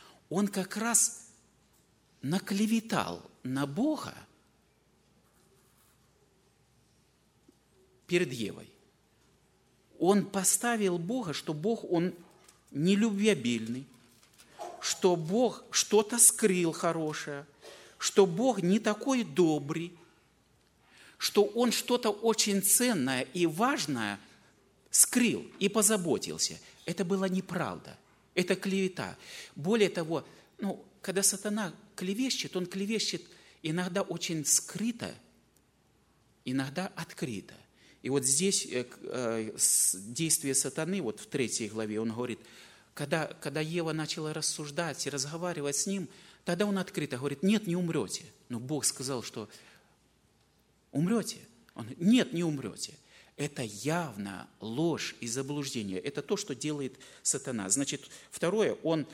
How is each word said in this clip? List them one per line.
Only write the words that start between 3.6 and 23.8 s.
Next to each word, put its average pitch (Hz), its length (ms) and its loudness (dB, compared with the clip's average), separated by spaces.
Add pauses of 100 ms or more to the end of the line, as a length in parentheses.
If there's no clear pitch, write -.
Бога 233 480 -2 (4000)
перед 175 240 2
Евой. 104 380 -6 (1300)
Он 190 280 4
поставил 196 720 2
Бога, 185 340 -4
что 170 220 -4
Бог, 208 360 -2
он 175 240 2 (580)
нелюбвеобильный, 151 1120 2 (960)
что - 340 4
Бог 185 540 0
что-то 214 480 4
скрыл 180 540 6
хорошее, 151 720 -4 (500)
что - 300 6
Бог 202 360 2
не 190 180 6
такой 220 440 0
добрый, 156 720 2 (1200)
что - 280 2
он 233 280 2
что-то 240 380 0
очень 208 500 2
ценное 139 640 2
и 170 240 2
важное 156 760 0 (720)